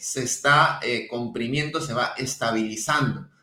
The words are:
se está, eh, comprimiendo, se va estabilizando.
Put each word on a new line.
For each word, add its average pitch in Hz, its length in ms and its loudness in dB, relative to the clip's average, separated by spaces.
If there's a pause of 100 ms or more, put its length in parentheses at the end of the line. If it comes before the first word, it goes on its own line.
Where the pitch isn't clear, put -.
se 131 160 -2
está, 147 580 4
eh, 117 280 -2
comprimiendo, 127 720 -2
se 113 120 -6
va 117 240 0
estabilizando. 113 1080 -2 (160)